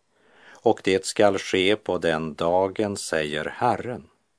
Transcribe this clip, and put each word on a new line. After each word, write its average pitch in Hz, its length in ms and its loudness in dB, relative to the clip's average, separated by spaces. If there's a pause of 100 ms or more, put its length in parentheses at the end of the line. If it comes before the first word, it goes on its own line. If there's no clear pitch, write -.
(480)
"Och - 360 0
det 95 220 2
skall 101 320 4
ske 92 380 2
på 90 220 -4
den 80 380 -2
dagen", 95 640 0
säger 76 480 -4
Herren, 110 640 -4 (300)